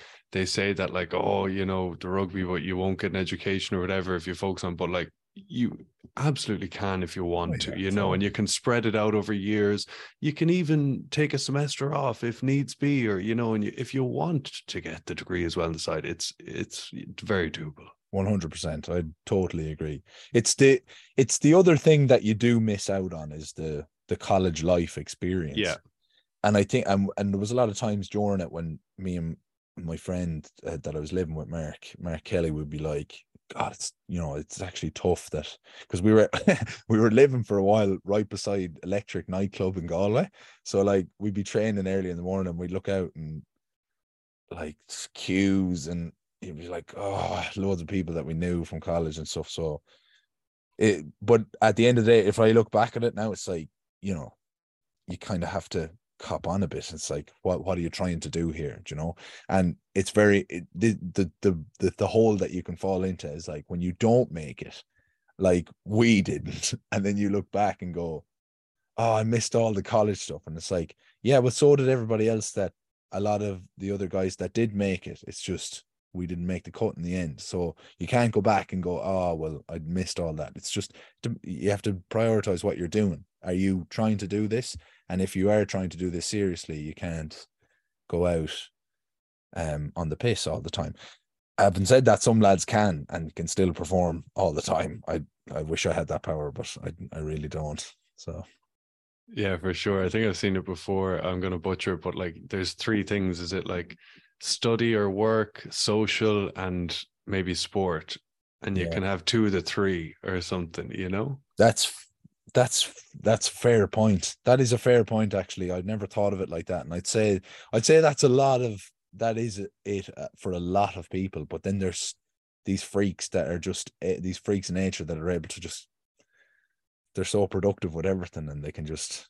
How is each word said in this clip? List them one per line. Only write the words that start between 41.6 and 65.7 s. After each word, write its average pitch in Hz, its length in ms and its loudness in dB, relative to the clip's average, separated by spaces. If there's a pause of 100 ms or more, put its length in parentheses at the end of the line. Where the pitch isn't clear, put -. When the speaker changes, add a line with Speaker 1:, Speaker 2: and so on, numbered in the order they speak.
Speaker 2:
early 95 240 -2
in 87 60 -6
the 85 80 -8
morning, 92 320 -2
we'd 87 160 -6
look 95 160 -6
out 95 260 -2
and, 78 280 -10 (1080)
like, 78 260 -10 (120)
s-, - 260 -12
queues 95 720 0
and 85 260 -8 (280)
it 85 160 -12
was 85 120 -14
like, 85 280 -10
oh, 92 480 -4 (120)
loads 95 260 -2
of 76 60 -10
people 87 260 -2
that 78 120 -6
we 82 80 -6
knew 87 300 -2
from 80 160 -10
college 82 380 -2
and 78 100 -8
stuff. 80 200 -6
So 78 340 -6 (960)
it, 95 260 4 (160)
but 110 220 6 (180)
at 107 160 4
the 113 100 6
end 123 120 6
of 110 60 4
the 117 80 8
day, 113 80 10
if 101 180 4
I 110 140 8
look 113 180 6
back 117 260 2
at 117 80 -2
it 117 100 -2
now, 107 180 -4
it's - 160 -10
like, 82 200 -6 (320)
you 95 140 -4
know, 69 200 -10 (720)
you 90 100 -10
kinda 87 300 -4
have 95 240 -4
to 80 200 -4 (280)
cop - 280 -6
on 95 160 0
a 85 60 0
bit. - 240 -10
It's - 180 -8
like, 73 200 -6 (120)
what, 90 220 -2
what 92 120 0
are 87 40 -2
you 85 100 -2
trying 87 300 -4
to 76 100 -10
do 85 200 -2
here? 76 340 -8
Do - 100 -14
you 76 60 -6
know? 82 160 -6 (320)
And 92 280 2 (180)
it's 95 160 0
very, 101 380 6
it, 87 260 -8
the, 104 240 2 (140)
the, 95 180 0 (120)
the, 85 220 2 (140)
the, 95 200 2
the 104 80 2
hole 110 300 4
that 92 160 -2
you 87 100 -4
can 90 140 -8
fall 95 280 -2
into 90 260 -4
is, 80 180 -10
like, 76 200 -10
when 87 120 -6
you 90 120 -2
don't 113 380 4
make 78 320 -10
it, - 200 -16 (560)
like 90 320 4 (160)